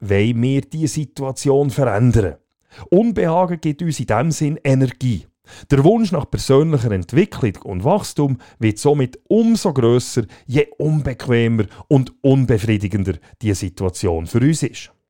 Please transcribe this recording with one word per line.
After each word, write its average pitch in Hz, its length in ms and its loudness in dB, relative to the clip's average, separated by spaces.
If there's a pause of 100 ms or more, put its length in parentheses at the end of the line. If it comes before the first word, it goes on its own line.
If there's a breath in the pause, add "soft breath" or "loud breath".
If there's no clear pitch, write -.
wollen 107 420 0
wir 135 200 0
die 156 260 -6
Situation 139 800 -2
verändern. 117 640 2 (560 loud breath)
Unbehagen 175 720 0
gibt 151 220 -4
uns 165 180 -4
in 123 60 -6
dem 123 260 0
Sinn 151 320 -2
Energie. 131 600 0 (460 loud breath)
Der 135 140 4
Wunsch 214 260 4
nach 156 180 -4
persönlicher 135 640 0
Entwicklung 98 720 -2
und 98 220 -8
Wachstum 143 540 -2 (200 loud breath)
wird 110 200 0
somit 143 500 0
umso 220 440 2
grösser, 120 520 0 (220 loud breath)
je 147 200 0 (120)
unbequemer 120 880 0 (200 loud breath)
und 135 260 2 (100)
unbefriedigender 110 920 0 (260 soft breath)
die 104 140 0
Situation 87 720 -4
für 113 140 -2
uns 151 240 0
ist. - 280 -12 (180)